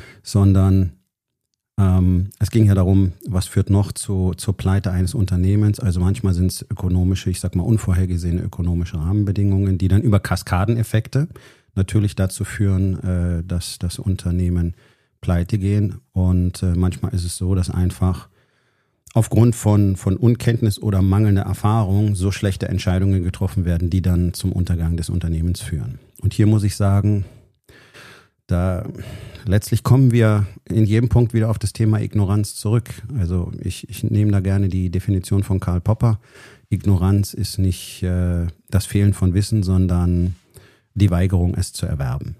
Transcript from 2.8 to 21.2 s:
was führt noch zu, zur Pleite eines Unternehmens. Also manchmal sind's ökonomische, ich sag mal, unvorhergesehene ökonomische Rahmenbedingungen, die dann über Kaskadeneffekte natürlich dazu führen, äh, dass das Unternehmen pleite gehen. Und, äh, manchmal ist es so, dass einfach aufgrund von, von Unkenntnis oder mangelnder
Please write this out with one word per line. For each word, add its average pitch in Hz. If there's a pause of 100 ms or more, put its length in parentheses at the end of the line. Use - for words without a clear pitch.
was 92
führt -
noch 98
zu, 92
zur -
Pleite 95
eines 92
Unternehmens. 98
Also 87
manchmal 95
sind's 90
ökonomische, 90
ich 90
sag 90
mal, 90
unvorhergesehene 90
ökonomische 87
Rahmenbedingungen, 98
die 92
dann 98
über 101
Kaskadeneffekte 113 (460)
natürlich 98
dazu 95
führen, 95
äh, 87
dass 90
das 87
Unternehmen 87 (480)
pleite 87
gehen. 95 (160)
Und, 90
äh, 90
manchmal 90
ist 87
es 85
so, 92
dass 90
einfach 90 (840)
aufgrund 117
von, 101
von 95
Unkenntnis 117
oder 98
mangelnder 98